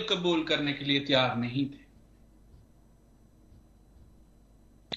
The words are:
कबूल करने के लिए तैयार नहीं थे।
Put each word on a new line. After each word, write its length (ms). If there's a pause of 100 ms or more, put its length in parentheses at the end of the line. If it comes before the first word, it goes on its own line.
कबूल 340
करने 300
के 120
लिए 140
तैयार 380
नहीं 300
थे। 180 (3000)